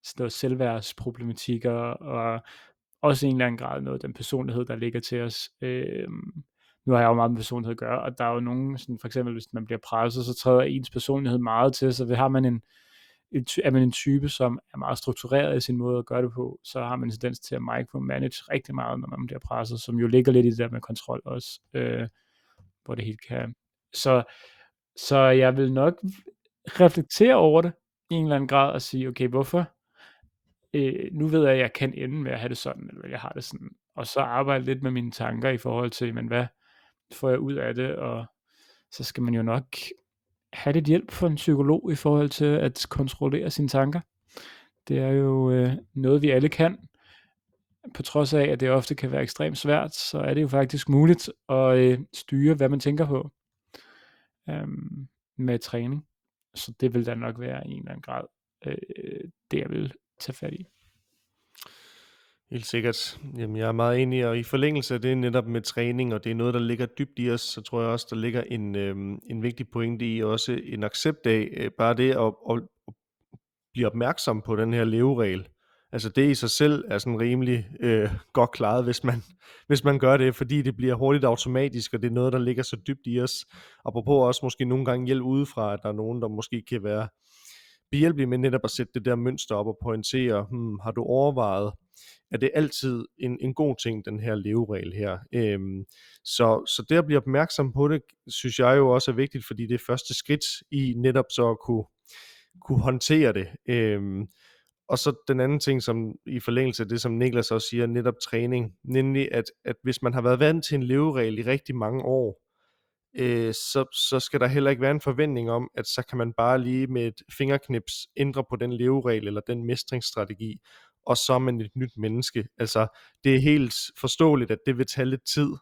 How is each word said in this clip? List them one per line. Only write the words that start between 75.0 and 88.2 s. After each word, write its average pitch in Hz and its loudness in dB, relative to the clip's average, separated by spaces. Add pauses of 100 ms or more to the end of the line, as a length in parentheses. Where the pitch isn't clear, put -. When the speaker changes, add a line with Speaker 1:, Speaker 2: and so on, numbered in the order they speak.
Speaker 2:
Altså, 110 -6
det 139 4
i 135 4
sig 123 -2
selv 147 2
er 101 -2
sådan 113 -2
rimelig, 120 0 (120)
øh, 110 2 (240)
godt 120 4
klaret, 113 0
hvis 120 -2
man, 120 0 (440)
hvis 135 2
man 139 4
gør 131 6
det, 131 4
fordi 139 0
det 123 -2
bliver 123 0
hurtigt 135 4
automatisk, 127 0
og 113 -2
det 120 0
er 117 0
noget, 123 2
der 127 0
ligger 123 0
så 113 -8 (100)
dybt 135 -6
i 120 -2
os. 123 -2 (540)
Apropos 123 4
også 123 2
måske 131 -2
nogle 127 0
gange 127 -2
hjælp 131 0
udefra, 127 -2
at 101 -6
der 107 -4
er 107 -4
nogen, 110 -6
der 113 -4
måske 107 -8
kan 110 -6
være 107 -2 (840)
behjælpelige 147 2